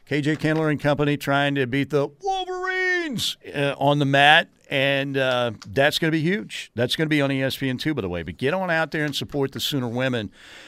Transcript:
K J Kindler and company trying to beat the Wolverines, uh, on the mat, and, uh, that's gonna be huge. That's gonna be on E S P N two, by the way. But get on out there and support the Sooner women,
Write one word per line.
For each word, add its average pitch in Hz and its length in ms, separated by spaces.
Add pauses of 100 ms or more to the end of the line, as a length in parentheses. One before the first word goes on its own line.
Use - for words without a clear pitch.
K 147 160
J 151 140
Kindler 156 340
and 143 100
company 147 380
trying 139 380
to 135 120
beat 135 220
the 143 180 (140)
Wolverines, 370 1160 (160)
uh, 143 240
on 147 220
the 143 60
mat, 143 440 (200)
and, 139 480
uh, 123 340 (160)
that's 135 320
gonna 165 120
be 160 100
huge. 185 540
That's 123 200
gonna 160 140
be 151 120
on 139 100
E 135 120
S 131 140
P 135 120
N 127 80
two, 156 160
by 131 80
the 95 80
way. 87 140
But 80 140
get 135 160
on 185 180
out 160 200
there 156 140
and 147 100
support 135 360
the 120 80
Sooner 123 280
women, 120 440 (360)